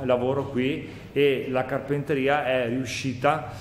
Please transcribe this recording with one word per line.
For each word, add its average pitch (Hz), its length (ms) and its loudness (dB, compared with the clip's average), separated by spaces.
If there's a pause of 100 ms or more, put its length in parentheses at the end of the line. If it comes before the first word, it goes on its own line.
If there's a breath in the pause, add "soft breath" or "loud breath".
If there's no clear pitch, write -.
lavoro 127 400 2
qui 135 440 -2 (240 loud breath)
e 135 380 2
la 127 140 0
carpenteria 143 840 0
è 127 220 2
riuscita, 131 840 0 (100)